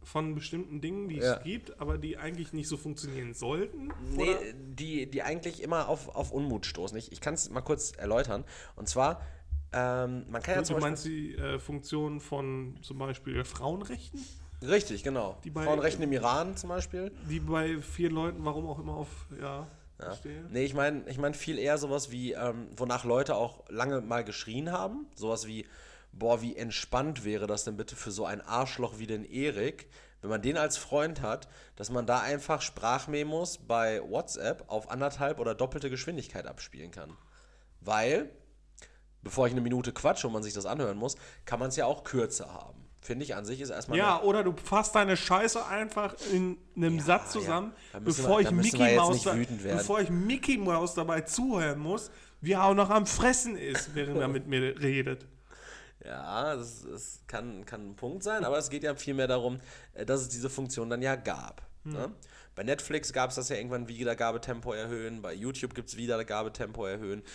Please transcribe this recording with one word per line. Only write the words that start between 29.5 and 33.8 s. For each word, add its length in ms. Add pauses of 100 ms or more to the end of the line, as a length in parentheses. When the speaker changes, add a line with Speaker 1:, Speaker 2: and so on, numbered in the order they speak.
Speaker 2:
wenn 80
man 120
den 160
als 200
Freund 440
hat, 280 (260)
dass 160
man 160
da 140
einfach 400
Sprachmemos 960
bei 440